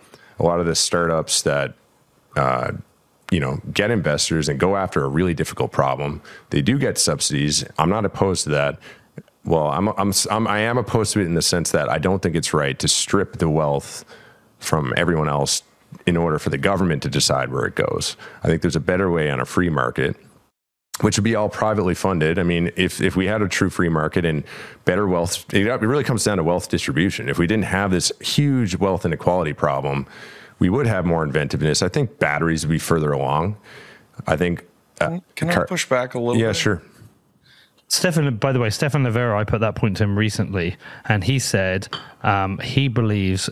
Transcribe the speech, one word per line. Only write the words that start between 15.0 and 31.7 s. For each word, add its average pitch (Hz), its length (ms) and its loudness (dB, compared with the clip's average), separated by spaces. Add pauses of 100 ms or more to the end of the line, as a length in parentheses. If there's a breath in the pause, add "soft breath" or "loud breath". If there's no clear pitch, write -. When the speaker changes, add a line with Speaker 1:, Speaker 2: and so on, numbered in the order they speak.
Speaker 1:
else 71 340 -2 (440)
in 87 100 2
order 82 220 0
for 76 120 -4
the 73 80 -4
government 87 460 2
to - 40 -2
decide 67 440 0
where 65 140 -2
it - 80 -6
goes. - 420 -2 (260 loud breath)
I - 60 0
think 82 140 2
there's 80 140 2
a 80 40 2
better 92 300 0
way 80 200 0
on 67 100 -2
a 62 40 0
free 90 260 0
market, 65 460 -2 (840)
which 107 180 2
would 104 60 0
be 113 100 2
all 104 140 0
privately 101 460 0
funded. 85 440 0
I 95 60 0
mean, 85 320 0
if, 92 240 0
if 92 160 2
we 92 100 0
had 104 160 0
a 98 60 0
true 92 220 0
free 87 180 0
market 80 360 0
and 78 180 0 (420 loud breath)
better 92 240 2
wealth, 87 440 0
it, 98 140 2
it 123 160 -2
really 127 220 2
comes 117 200 -2
down 104 120 2
to 87 80 0
wealth 87 240 0
distribution. 80 600 0
If 69 100 -4
we 87 80 4
didn't 104 200 2
have 98 240 0
this 87 300 0
huge 127 560 2
wealth 95 280 0
inequality 85 480 0
problem, 69 540 0 (520 loud breath)
we 92 120 4
would 120 160 2
have 98 180 0
more 82 200 2
inventiveness. 76 580 0